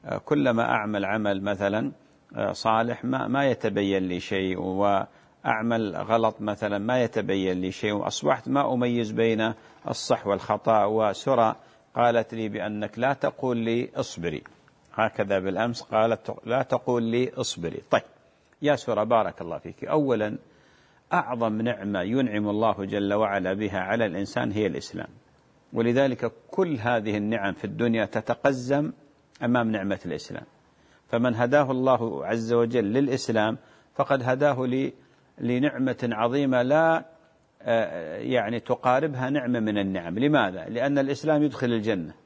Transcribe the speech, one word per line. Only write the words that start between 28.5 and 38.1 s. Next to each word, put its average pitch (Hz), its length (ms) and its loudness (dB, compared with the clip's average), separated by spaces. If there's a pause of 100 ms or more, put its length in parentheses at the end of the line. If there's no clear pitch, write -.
أمام 120 280 2
نعمة 98 340 -2
الإسلام، 85 380 -8 (640)
فمن 120 280 2
هداه 127 360 4
الله 117 540 2
عز 117 280 -2
وجل 117 400 2
للإسلام 120 640 2 (380)
فقد 135 280 0
هداه 131 420 2
ل-، 131 260 0 (460)
لنعمة 123 760 0
عظيمة 123 500 2
لا، 160 440 4 (560)
آه، 87 560 -2